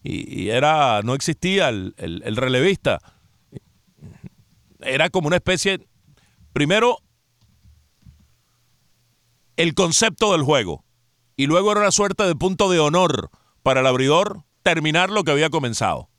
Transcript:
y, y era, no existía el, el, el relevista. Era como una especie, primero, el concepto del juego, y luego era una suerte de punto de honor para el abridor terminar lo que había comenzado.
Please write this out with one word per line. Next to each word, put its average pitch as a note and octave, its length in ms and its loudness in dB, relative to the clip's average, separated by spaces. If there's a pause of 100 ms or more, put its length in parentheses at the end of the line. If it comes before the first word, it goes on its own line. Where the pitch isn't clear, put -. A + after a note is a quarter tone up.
y, - 380 -8
y F#2+ 80 -4
era, C3+ 540 2
no B2 100 -2
existía E3+ 560 -2
el, G2 280 -6
el, E2+ 280 -10
el A2 100 -6
relevista. B2+ 640 0 (1800)
Era D3 280 -2
como E3 180 -2
una F3 100 2
especie, F#3 500 -2 (640)
primero, G3+ 460 2 (2500)
el E3+ 200 0
concepto G3 580 0
del D3+ 100 2
juego, A#2+ 400 0 (540)
y C#3 80 0
luego F#3 260 2
era G#3 80 2
una G3+ 120 2
suerte G3+ 320 0
de E3+ 120 2
punto F#3 340 0
de F3 100 2
honor D#3 500 0 (340)
para C3 160 2
el C3 80 2
abridor D3+ 560 0 (180)
terminar E3 480 0
lo G#3+ 140 -2
que D#3 80 0
había D3+ 180 2
comenzado. A#2 680 -4